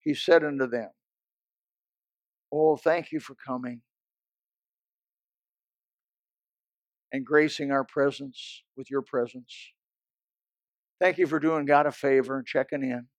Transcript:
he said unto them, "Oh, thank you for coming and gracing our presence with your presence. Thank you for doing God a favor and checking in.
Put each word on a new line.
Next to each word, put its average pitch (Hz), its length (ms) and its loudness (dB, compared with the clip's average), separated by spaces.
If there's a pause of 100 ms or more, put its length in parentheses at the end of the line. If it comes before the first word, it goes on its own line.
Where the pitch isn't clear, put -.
he 151 120 -2
said 165 320 4
unto 139 220 -2
them, 117 240 -6 (1600)
"Oh, 156 240 4
thank 165 340 0
you 156 100 -6
for 135 140 -18
coming 123 460 -8 (3250)
and 135 140 -6
gracing 151 460 2
our 135 140 2
presence 139 800 -4 (120)
with 131 140 -14
your 135 100 -2
presence. 123 720 -8 (1300)
Thank 180 160 2
you 180 100 2
for 151 140 0
doing 156 240 0
God 147 220 4
a 143 40 0
favor 135 460 0
and 131 100 -10
checking 135 360 -2
in. 123 260 -6 (100)